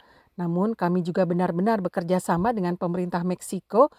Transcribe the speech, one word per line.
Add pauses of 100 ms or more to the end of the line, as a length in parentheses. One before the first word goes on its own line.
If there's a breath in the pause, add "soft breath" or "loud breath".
(380 soft breath)
Namun,
kami
juga
benar-benar
bekerja
sama
dengan
pemerintah
Meksiko